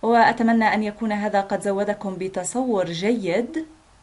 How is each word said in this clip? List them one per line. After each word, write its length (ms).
وأتمنى 720
أن 100
يكون 280
هذا 300
قد 200
زودكم 540
بتصور 720
جيد 800